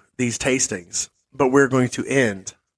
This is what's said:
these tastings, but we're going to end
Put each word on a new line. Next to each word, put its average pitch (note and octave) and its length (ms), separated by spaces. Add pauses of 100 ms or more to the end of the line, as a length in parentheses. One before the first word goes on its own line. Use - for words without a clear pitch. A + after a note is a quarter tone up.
(180)
these A#2+ 200
tastings, G#2+ 720 (240)
but C3+ 160
we're C#3 180
going B2+ 220
to - 160
end A2 480 (240)